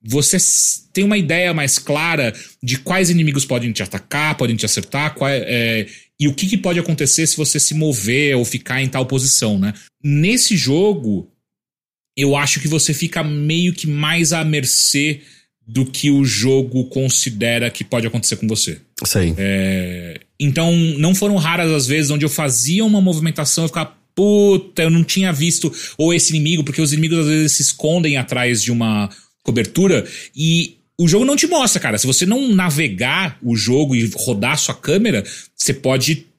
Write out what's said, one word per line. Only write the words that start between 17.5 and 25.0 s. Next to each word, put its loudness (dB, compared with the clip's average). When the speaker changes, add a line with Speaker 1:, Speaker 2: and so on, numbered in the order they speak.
Speaker 1:
que -12
pode -2
acontecer -4
com -4
você. -4
Speaker 2:
Sei. 0
Speaker 1:
É, -4
então, 2
não 4
foram 2
raras 0
as 0
vezes 0
onde 0
eu 0
fazia 0
uma 4
movimentação 0
e -2
ficava, -6
"Puta, 4
eu 4
não 6